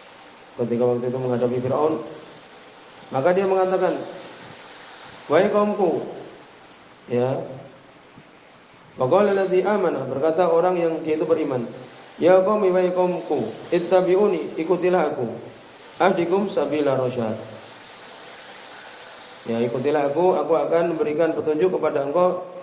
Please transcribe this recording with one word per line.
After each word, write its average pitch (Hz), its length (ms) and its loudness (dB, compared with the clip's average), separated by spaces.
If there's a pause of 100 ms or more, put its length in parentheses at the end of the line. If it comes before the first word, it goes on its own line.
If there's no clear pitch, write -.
(580)
Ketika 120 300 -2
waktu 123 240 0
itu 131 80 -4
menghadapi 123 400 0
Firaun, 147 400 0 (1120)
maka 139 240 2
dia 196 80 2
mengatakan, 185 500 2 (1300)
"Wahai 185 240 4
kaumku," 208 500 2 (1080)
ya. 127 260 0 (1600)
"Wa 127 140 0
qala 196 260 4
alladzi 185 240 2
amana," 185 480 0
berkata 160 400 2
orang 175 320 2
yang 165 120 0 (120)
dia 156 160 0
itu - 80 -2
beriman, 139 400 0 (480)
"Ya 180 240 6
qaumi, 202 320 2
wahai 180 240 2
kaumku, 175 480 0 (260)
ittabi'uni, 180 880 2
ikutilah 170 560 0
aku. 127 160 -4 (720)
Ahdikum 175 480 2
sabila 143 480 0
rasyad." 123 400 -2 (2000)
Ya, 117 160 -2
ikutilah 139 500 0
aku, 170 300 2
aku 156 160 2
akan 165 400 2
memberikan 151 400 0
petunjuk 156 400 2
kepada 143 320 0
engkau 180 400 2 (140)